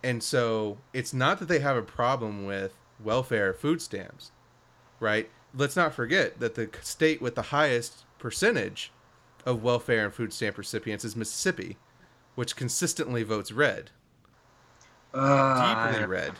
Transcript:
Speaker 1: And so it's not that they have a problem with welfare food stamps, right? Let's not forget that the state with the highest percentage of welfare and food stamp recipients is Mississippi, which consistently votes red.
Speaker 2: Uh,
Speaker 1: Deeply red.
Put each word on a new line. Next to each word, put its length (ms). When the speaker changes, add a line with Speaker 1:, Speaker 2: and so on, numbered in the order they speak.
Speaker 1:
And 200
so 560
it's 200
not 260
that 80
they 120
have 180
a 60
problem 640
with 300
welfare 520
food 300
stamps, 480
right? 280
Let's 220
not 180
forget 460
that 160
the 120
state 400
with 120
the 80
highest 640
percentage 760
of 160
welfare 420
and 80
food 200
stamp 260
recipients 460
is 120
Mississippi, 600
which 200
consistently 680
votes 280
red. 400
Speaker 2:
Uh, 760
Speaker 1:
Deeply 140
red. 360